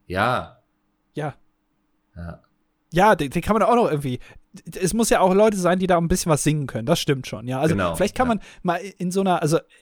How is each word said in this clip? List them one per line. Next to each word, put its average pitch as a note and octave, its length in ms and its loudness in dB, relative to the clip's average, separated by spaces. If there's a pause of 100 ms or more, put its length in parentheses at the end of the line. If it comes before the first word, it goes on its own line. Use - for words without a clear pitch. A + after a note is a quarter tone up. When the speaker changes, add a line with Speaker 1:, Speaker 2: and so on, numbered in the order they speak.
Speaker 1:
Ja. G2 560 -2 (520)
Speaker 2:
Ja. D3 200 -8 (840)
Speaker 1:
Ja. E2+ 260 -16 (480)
Speaker 2:
Ja, F#3 260 4
den, C#3+ 140 -4
den F3 120 -4
kann G3+ 120 0
man A3 80 2
auch G#3+ 140 2
noch G3 140 2
irgendwie, C#3 280 -4 (560)
es F3+ 200 -2
muss A3+ 160 0
ja A3 100 4
auch F#3 140 4
Leute G#3+ 240 4
sein, F3+ 200 2
die F#3 80 -2
da F3+ 120 4
ein E3+ 100 0
bisschen F3+ 220 0
was D3 120 2
singen D3+ 240 0
können. A#2 200 -8
Das D#3+ 140 2
stimmt C3+ 260 -2
schon, A2+ 200 -12
ja. B2+ 140 -4
Also D#3 140 2
Speaker 1:
Genau, F2 200 0
Speaker 2:
vielleicht - 220 -2
kann B3+ 120 0
Speaker 1:
ja. A#3 80 2
Speaker 2:
man - 40 -6 (220)
mal E3+ 180 -2 (180)
in F3+ 120 -4
so F#3+ 100 -2
einer, F#3 220 2
also D#3+ 160 2 (240)